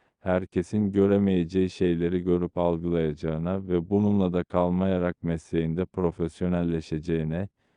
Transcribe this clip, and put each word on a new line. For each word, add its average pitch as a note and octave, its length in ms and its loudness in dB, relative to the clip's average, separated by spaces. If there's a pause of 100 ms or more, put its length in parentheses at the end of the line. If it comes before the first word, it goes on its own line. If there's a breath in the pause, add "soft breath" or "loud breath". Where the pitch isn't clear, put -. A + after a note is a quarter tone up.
(200)
herkesin F#2+ 720 -2
göremeyeceği F#2+ 760 2
şeyleri F2 540 0
görüp F2 340 0
algılayacağına E2+ 1080 -2
ve F2 220 0
bununla G2+ 440 2
da F2 100 0
kalmayarak F2+ 800 0
mesleğinde E2 600 -2
profesyonelleşeceğine, E2 1600 -2 (300)